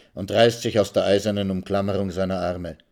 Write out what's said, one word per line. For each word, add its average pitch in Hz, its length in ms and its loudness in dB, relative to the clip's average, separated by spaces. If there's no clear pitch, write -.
und 107 180 -8
reißt 117 300 4
sich 113 180 0
aus 101 140 0
der 95 100 2
eisernen 101 480 0
Umklammerung 98 600 -2
seiner 92 280 -2
Arme. 87 380 -6